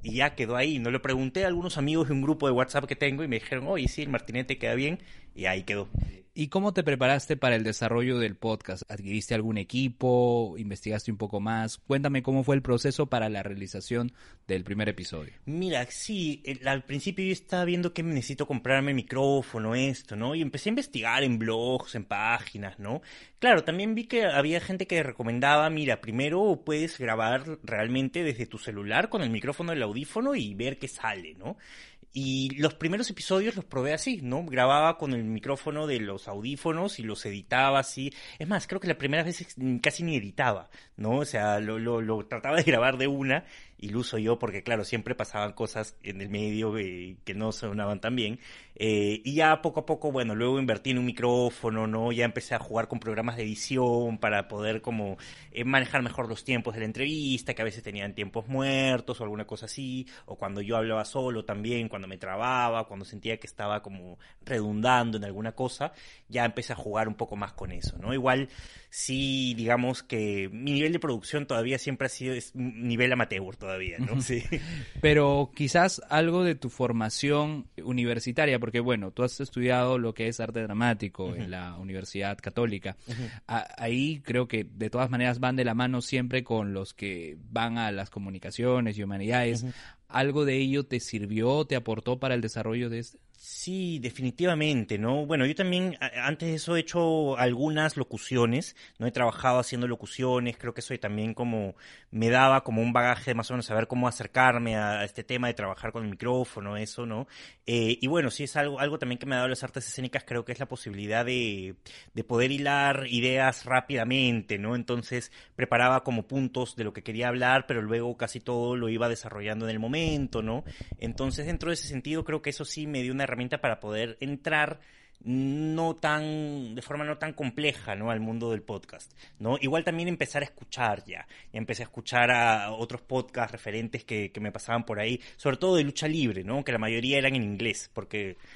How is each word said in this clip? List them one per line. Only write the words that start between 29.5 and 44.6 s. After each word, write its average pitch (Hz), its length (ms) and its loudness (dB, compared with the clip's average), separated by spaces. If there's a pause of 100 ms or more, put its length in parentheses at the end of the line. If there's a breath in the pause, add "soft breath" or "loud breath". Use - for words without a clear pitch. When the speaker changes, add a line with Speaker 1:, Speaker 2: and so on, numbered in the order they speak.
Speaker 1:
del 147 100 -2
audífono 151 540 -2
y 107 180 -4
ver 123 240 -4
qué 135 100 -8
sale", 92 460 -6
¿no? 135 240 -10 (560 loud breath)
Y 135 440 -2
los 151 160 4
primeros 196 380 -2
episodios 196 440 0
los 196 100 -6
probé 135 280 0
así, 208 300 -2
¿no? 131 220 -2
Grababa 143 520 6
con 139 160 -2
el 117 100 0
micrófono 135 640 -2
de 131 140 0
los 101 280 -6
audífonos 143 680 -4
y 117 60 -8
los 107 240 -6
editaba 127 520 2
así. - 320 -4 (280 loud breath)
Es 156 80 -6
más, 190 180 0
creo 190 140 -4
que 185 80 -4
la 160 100 0
primera 139 260 0
vez 170 180 -4
ex-, - 140 -14 (280)
casi 147 180 2
ni 165 140 0
editaba, 101 540 0 (260 loud breath)
¿no? 110 220 0
O 147 80 0
sea, 104 340 2
lo, 107 180 -4
lo, 113 240 0
lo 110 240 0
trataba 135 320 0
de 165 60 6
grabar 131 340 4
de 131 100 2
una 139 360 2 (360 loud breath)
y 101 100 -8
lo 110 100 0
uso 120 180 -4
yo 113 220 2
porque, 101 240 -4